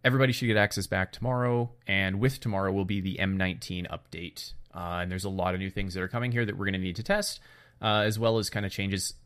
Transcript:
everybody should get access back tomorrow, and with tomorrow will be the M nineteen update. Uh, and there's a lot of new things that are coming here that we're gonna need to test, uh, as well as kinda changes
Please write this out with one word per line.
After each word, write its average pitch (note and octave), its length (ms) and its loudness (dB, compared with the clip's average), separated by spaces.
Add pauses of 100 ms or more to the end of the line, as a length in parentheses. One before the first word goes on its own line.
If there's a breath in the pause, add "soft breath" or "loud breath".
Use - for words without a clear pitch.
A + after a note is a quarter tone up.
everybody C3 280 6
should A#2+ 140 0
get A2 120 6
access G2+ 280 4
back F#2+ 260 0
tomorrow, B2 600 0 (160)
and G2 320 2
with C3 200 2
tomorrow G2 320 0
will F#2+ 140 2
be G2+ 160 -2
the F#2+ 180 -4
M F#2+ 160 2
nineteen F2+ 540 -2
update. - 640 -12 (200)
Uh, F2 280 -4
and F2+ 100 -2
there's F#2 140 -4
a G2 40 -2
lot F#2 240 0
of F#2 60 -2
new F#2+ 100 -4
things F#2+ 260 -4
that F#2 80 -2
are F#2+ 40 -2
coming B2 240 -2
here A#2 140 2
that G2+ 100 -4
we're G2 100 -4
gonna F#2+ 120 0
need F2+ 200 -2
to A2+ 60 -6
test, G3+ 360 -2 (420 loud breath)
uh, G#2+ 240 4
as G#2+ 140 0
well A2+ 180 4
as G#2 120 0
kinda G2+ 200 -2
changes G2 460 -2 (100)